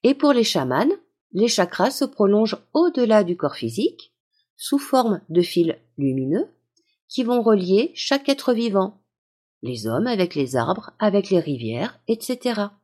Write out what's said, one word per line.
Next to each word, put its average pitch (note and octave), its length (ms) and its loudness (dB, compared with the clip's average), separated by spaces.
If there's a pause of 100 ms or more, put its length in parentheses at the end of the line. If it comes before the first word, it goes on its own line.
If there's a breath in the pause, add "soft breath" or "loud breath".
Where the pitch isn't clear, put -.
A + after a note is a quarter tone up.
Et B3+ 100 4
pour C#4+ 180 2
les A#3+ 120 4
chamans, D3 440 0 (460)
les G#3+ 140 2
chakras G#3+ 440 0
se - 140 -2
prolongent G#3 520 2 (160)
au-delà B3 500 4
du F3 120 -2
corps D3 200 -4
physique, A#2 580 -6 (420)
sous - 240 -2
forme A#3+ 500 0
de E3+ 120 2
fils F3 340 0 (220)
lumineux, C#3 500 -2 (600)
qui - 160 -4
vont A#3+ 180 0
relier G#3 520 2
chaque - 360 -4
être A#3 240 0
vivant, G#3+ 480 -2 (600)
les A#2 260 -8
hommes C3+ 200 -2
avec F#3+ 280 -2
les C3 200 -2
arbres, C3+ 440 -2
avec G3+ 300 0
les F#3 100 4
rivières, B2 680 -6
et A3+ 140 0
cetera. A#3 520 -4 (100)